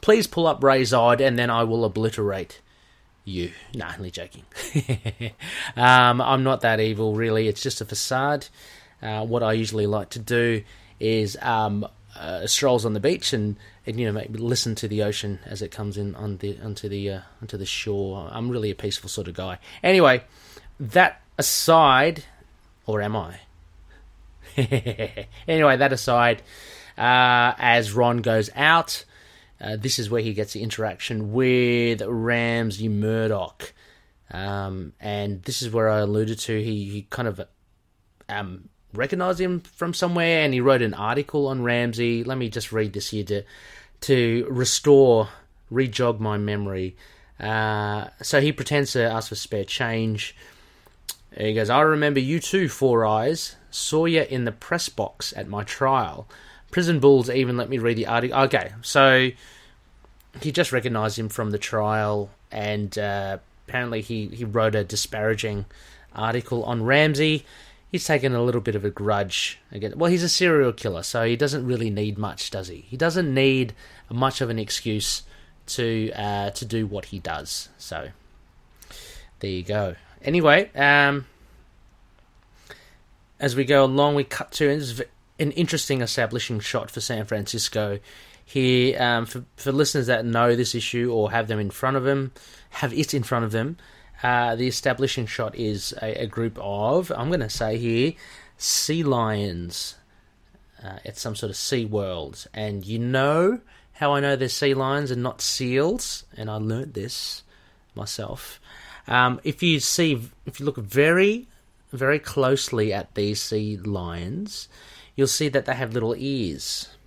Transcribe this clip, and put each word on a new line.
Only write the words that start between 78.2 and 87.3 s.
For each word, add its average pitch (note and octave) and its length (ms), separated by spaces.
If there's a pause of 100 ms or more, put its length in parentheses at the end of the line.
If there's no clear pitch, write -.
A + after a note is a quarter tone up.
there G2 120
you F#2 120
go. G2+ 320 (280)
Anyway, D#3 520
um, C#3+ 520 (2000)
as A#2+ 160
we C3+ 100
go C3+ 200
along, C#3+ 320
we C#3+ 80
cut - 280
to, D3+ 160
and C#3+ 120
this C#3 80
is A#2 100
v-, B2+ 60 (340)
an D3 140
interesting C#3+ 480
establishing A2+ 580
shot - 320
for - 100
San A#2 260
Francisco. G#2 720 (440)